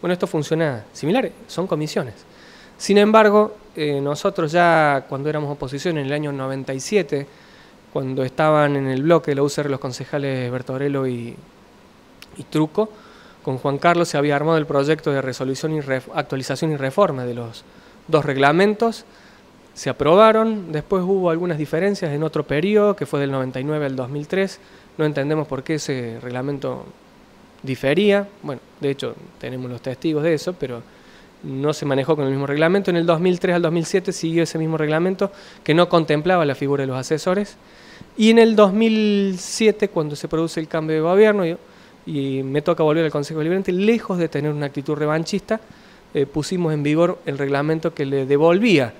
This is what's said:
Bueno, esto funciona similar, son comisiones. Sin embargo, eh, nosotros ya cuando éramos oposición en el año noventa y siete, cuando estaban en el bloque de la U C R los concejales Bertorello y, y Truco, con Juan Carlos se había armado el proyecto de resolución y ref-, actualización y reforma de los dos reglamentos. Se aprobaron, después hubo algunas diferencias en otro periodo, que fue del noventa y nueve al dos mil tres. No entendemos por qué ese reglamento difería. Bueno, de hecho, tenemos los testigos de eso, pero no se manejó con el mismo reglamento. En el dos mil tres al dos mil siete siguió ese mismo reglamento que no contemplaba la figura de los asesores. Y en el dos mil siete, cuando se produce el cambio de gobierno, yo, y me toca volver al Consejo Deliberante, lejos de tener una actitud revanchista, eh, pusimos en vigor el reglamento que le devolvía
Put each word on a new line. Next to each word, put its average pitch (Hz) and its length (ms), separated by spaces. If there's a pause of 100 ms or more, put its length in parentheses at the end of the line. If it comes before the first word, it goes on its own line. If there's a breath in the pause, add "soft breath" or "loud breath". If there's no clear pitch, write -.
Bueno, 180 140
esto 180 120
funciona 151 640
similar, 202 380 (160)
son 170 200
comisiones. 156 480 (640 loud breath)
Sin 202 220
embargo, 214 580 (200)
eh, 147 240
nosotros 147 500
ya 160 580
cuando 139 200
éramos 151 240
oposición 143 460
en 139 80
el 135 60
año 147 200
noventa 135 420
y 135 60
siete, 143 460 (680 loud breath)
cuando 131 320
estaban 147 500
en 139 140
el 131 140
bloque 160 280
de 143 60
la 139 60
U 147 60
C 143 120
R 143 100
los 135 80
concejales 131 720
Bertorello 131 560
y, 120 300 (1000)
y 156 80
Truco, 156 440 (540 loud breath)
con 131 160
Juan 139 200
Carlos 170 300
se - 80
había 143 180
armado 156 220
el 151 100
proyecto 143 460
de 135 100
resolución 131 500
y 156 100
ref-, 131 320
actualización 143 580
y 147 40
reforma 135 480
de 123 100
los 117 300 (440 loud breath)
dos 156 160
reglamentos. 175 800 (680 loud breath)
Se - 160
aprobaron, 208 840
después 165 320
hubo 185 260
algunas 165 280
diferencias 170 540
en 147 100
otro 156 220
periodo, 202 520
que 143 100
fue 147 140
del 139 100
noventa 131 300
y 131 40
nueve 151 220
al 135 80
dos 127 140
mil 147 180
tres. 190 320 (380 loud breath)
No 156 80
entendemos 147 420
por 135 160
qué 160 120
ese 127 460
reglamento 127 680 (760)
difería. 185 640 (160)
Bueno, 139 180 (200)
de 139 100
hecho, 131 240 (240)
tenemos 127 320
los 120 120
testigos 147 400
de 165 120
eso, 180 200
pero 123 280 (600 loud breath)
no 143 300
se 147 140
manejó 139 300
con 143 100
el 135 60
mismo 139 140
reglamento. 165 440
En 175 60
el 165 100
dos 165 140
mil 180 200
tres 180 160
al 170 60
dos 160 100
mil 170 140
siete 185 260
siguió 165 300
ese 160 160
mismo 160 180
reglamento 170 540 (340 loud breath)
que - 80
no 170 160
contemplaba 165 560
la 139 120
figura 139 260
de 135 60
los 127 100
asesores. 180 580 (600 loud breath)
Y 226 120
en 226 80
el 226 180
dos 202 180
mil 214 640
siete, 208 500
cuando 151 280
se 160 120
produce 165 320
el 156 80
cambio 156 280
de 156 40
gobierno, 196 460
yo, 165 100 (480 loud breath)
y 135 380
me 135 180
toca 165 220
volver 156 220
al 151 60
Consejo 147 280
Deliberante, 180 340
lejos 202 460
de 165 100
tener 151 240
una 147 140
actitud 143 300
revanchista, 160 640 (520 loud breath)
eh, 143 140
pusimos 160 480
en 147 80
vigor 160 420
el 139 140
reglamento 147 560
que 147 100
le 135 220
devolvía 156 720